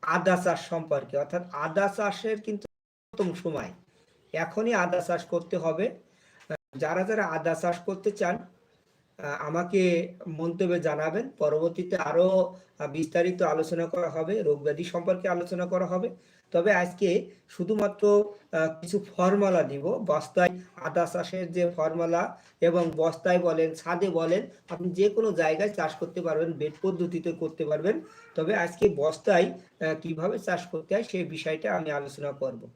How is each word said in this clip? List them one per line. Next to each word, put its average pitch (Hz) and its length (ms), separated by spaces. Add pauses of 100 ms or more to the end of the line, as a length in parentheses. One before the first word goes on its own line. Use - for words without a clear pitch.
আদা 180 340
চাষ 180 320
সম্পর্কে, 147 480
অর্থাৎ 160 260 (100)
আদা 165 440
চাষের 214 440
কিন্তু 208 260 (440)
প্রথম 180 240
সময়, 127 380 (600)
এখনই 202 420
আদা 180 260
চাষ 175 240
করতে 170 320
হবে। 165 400 (800)
যারা 185 260
যারা 208 240
আদা 160 280
চাষ 175 240
করতে 190 320
চান, 190 280
আহ, - 1040
আমাকে 175 680 (140)
মন্তব্যে 170 540
জানাবেন। 160 480
পরবর্তীতে 170 680
আরো, 180 580 (240)
আহ, 151 80
বিস্তারিত 175 560
আলোচনা 160 440
করা 170 240
হবে, 165 320
রোগ 147 200
ব্যাধি 147 220
সম্পর্কে 180 440
আলোচনা 175 380
করা 180 200
হবে। 180 220 (420)
তবে 170 220
আজকে 180 580 (180)
শুধুমাত্র, 202 840 (200)
আহ, 160 280
কিছু 202 180 (180)
ফর্মুলা 185 460
দিব, 143 360
বস্তায় 180 640 (160)
আদা 160 300
চাষের 175 460
যে 175 180
ফর্মুলা, 170 680 (200)
এবং 170 360
বস্তায় 165 420
বলেন, 160 360
ছাদে 175 360
বলেন, 165 360 (240)
আপনি 175 200
যে 185 180
কোনো 220 240
জায়গায় 165 380
চাষ 165 240
করতে 175 280
পারবেন, 165 300
বেড 147 200 (100)
পদ্ধতিতে 175 500
করতে 160 320
পারবেন। 160 360 (340)
তবে 165 200
আজকে 180 340
বস্তায়, 170 640
আহ, - 480
কিভাবে 175 380
চাষ 175 280
করতে 160 280
হয় 226 100
সেই 180 200
বিষয়টা 156 520
আমি 156 140
আলোচনা 143 420
করব। 120 440